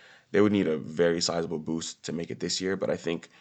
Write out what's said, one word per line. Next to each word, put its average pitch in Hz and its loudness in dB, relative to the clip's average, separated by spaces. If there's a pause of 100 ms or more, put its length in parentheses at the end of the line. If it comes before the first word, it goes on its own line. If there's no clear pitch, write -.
(320)
They 98 4
would 104 6
need 98 4
a 78 0
very 85 2
sizable 85 -2
boost 80 -6
to 76 -6
make 82 -6
it - -10
this 90 -4
year, 95 0
but - -2
I - 0
think 85 -4 (120)